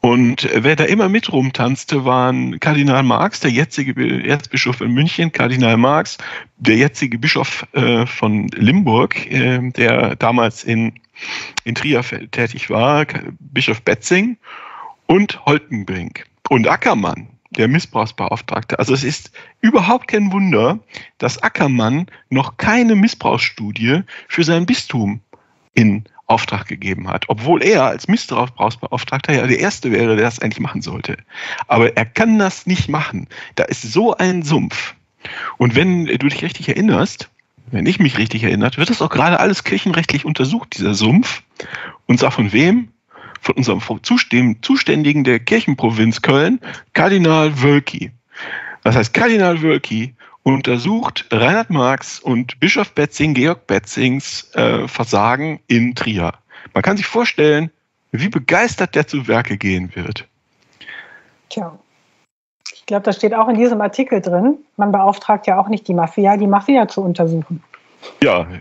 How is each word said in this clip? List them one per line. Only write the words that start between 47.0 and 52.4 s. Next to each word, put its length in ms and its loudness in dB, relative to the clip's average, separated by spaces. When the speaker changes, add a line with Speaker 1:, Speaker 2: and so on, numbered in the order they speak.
Speaker 1:
Wölki. 480 2
Das 120 2
heißt, 180 2
Kardinal 480 2
Wölki 540 -2
untersucht 840 0
Reinhard 400 2
Marx 480 0
und 400 -4